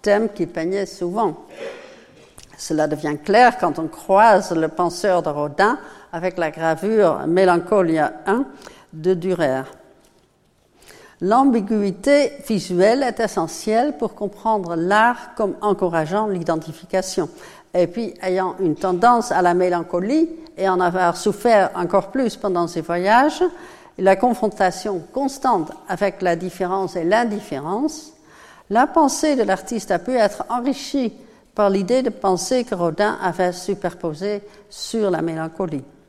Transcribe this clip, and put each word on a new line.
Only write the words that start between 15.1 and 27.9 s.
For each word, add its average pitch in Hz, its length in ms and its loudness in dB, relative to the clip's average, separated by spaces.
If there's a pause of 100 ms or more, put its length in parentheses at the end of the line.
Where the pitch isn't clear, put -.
comme 202 260 -2
encourageant 185 640 0
l'identification. 170 1000 -4 (440)
Et 175 140 2
puis, 214 360 -8
ayant 185 380 -2
une 160 160 0
tendance 220 560 2
à 180 100 2
la 175 120 4
mélancolie 180 720 0 (280)
et 190 120 0
en 185 120 0
avoir 175 360 2
souffert 202 580 2
encore 185 380 -2
plus 262 240 -2
pendant 175 320 -2
ses 170 140 -6
voyages, 220 600 2 (560)
la 190 180 4
confrontation 202 840 0 (100)
constante 226 600 -2 (160)
avec 190 320 -2
la 175 160 0
différence 185 580 -4
et 170 100 -4
l'indifférence, 208 1080 -2 (580)